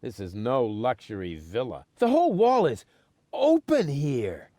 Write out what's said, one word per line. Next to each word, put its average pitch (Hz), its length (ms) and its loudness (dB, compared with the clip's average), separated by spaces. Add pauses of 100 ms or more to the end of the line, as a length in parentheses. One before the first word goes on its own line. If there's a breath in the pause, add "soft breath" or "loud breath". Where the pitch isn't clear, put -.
This 113 200 -12
is 92 140 -10
no 120 300 0
luxury 107 720 -4
villa. 82 500 -8 (120)
The 240 120 0
whole 302 240 4
wall 226 320 2
is 123 200 -2 (480)
open 294 540 2
here. 139 720 -2